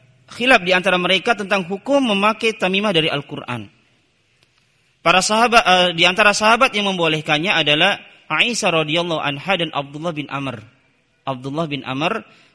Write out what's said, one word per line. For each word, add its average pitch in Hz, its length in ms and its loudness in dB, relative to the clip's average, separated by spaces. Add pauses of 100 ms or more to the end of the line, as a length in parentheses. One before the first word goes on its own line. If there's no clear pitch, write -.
(280)
khilaf 247 320 2
di 180 160 2
antara 185 240 2
mereka 185 320 0
tentang 196 320 -2
hukum 240 380 -2
memakai 214 520 0
tamimah 196 380 -2
dari 160 160 2
Al-Qur'an. 123 640 -8 (1300)
Para 175 240 4
sahabat, 226 400 4
eh, 180 320 4
di 170 80 2
antara 202 320 4
sahabat 226 400 2
yang 202 140 -2
membolehkannya 160 640 -2
adalah 160 480 2 (240)
Aisyah 170 560 0
radhiyallahu 160 400 -2
anha 143 320 -4
dan 170 160 -2
Abdullah 147 400 -8
bin 147 160 -8
Amr. 135 340 -8 (640)
Abdullah 135 480 -6
bin 139 160 -8
Amr 151 400 -4 (280)